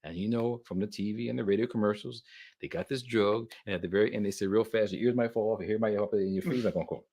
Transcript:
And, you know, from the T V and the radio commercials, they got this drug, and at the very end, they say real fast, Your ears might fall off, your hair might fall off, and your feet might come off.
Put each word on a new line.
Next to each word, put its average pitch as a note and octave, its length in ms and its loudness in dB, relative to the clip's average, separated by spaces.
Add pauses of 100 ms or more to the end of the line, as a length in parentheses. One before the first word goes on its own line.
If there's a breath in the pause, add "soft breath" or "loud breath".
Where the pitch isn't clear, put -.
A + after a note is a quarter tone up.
And, E2+ 140 -10
you G2 120 -4
know, A#2 360 -2
from F2+ 140 -6
the G2+ 80 0
T G#2 260 -4
V A#2 160 -4
and B2 100 -4
the A#2+ 60 -2
radio G2+ 220 2
commercials, A2 560 -2 (380 loud breath)
they - 60 -12
got - 200 -6
this C3+ 140 -4
drug, A2+ 500 2 (140 loud breath)
and G#2 100 -6
at F2 60 -2
the F#2 60 -6
very G2+ 260 4
end, G#2+ 120 -2
they G2+ 60 0
say G2 160 -4
real G#2 160 4
fast, G#2+ 300 0
Your - 80 -4
ears A#2+ 140 4
might A#2 180 0
fall A2 200 0
off, G#2 80 -2
your F#2+ 80 -6
hair G#2+ 100 0
might A2 160 2
fall G#2 100 2
off, G2+ 80 -4
and G2 200 2
your F#2+ 100 0
feet B2 200 0
might G2+ 100 2
come F2 100 0
off. - 300 -6